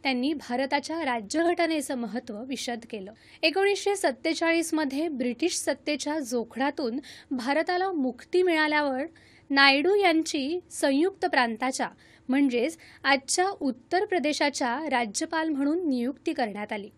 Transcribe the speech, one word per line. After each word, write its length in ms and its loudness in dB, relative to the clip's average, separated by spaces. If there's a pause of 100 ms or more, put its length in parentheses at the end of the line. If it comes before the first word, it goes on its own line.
त्यांनी 300 0
भारताच्या 720 -4
राज्यघटनेचं 880 0
महत्त्व 480 -8
विशद 360 -6 (120)
केलं. 220 -12 (300)
एकोणीसशे 540 2
सत्तेचाळीस 760 0
मध्ये 340 -2
ब्रिटिश 480 -2
सत्तेच्या 640 -4
जोखडातून 840 -4 (300)
भारताला 640 0
मुक्ती 500 0
मिळाल्यावर 600 2 (480)
नायडू 440 6
यांची 680 2 (100)
संयुक्त 560 0
प्रांताच्या 640 0 (400)
म्हणजेच 500 2 (260)
आजच्या 440 2 (120)
उत्तर 440 -2
प्रदेशाच्या 840 0
राज्यपाल 580 -2
म्हणून 400 0
नियुक्ती 440 -2
करण्यात 400 -4
आली. 260 -8